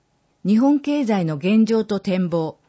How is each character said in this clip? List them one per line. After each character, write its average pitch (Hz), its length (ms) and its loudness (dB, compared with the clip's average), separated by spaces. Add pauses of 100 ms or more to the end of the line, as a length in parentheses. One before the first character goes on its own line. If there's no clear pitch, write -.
(440)
日 202 140 2
本 277 220 2
経 285 260 -2
済 202 180 0
の 156 120 -4
現 202 280 2
状 220 200 0
と 202 160 -4
展 185 280 -2
望 160 300 -4 (100)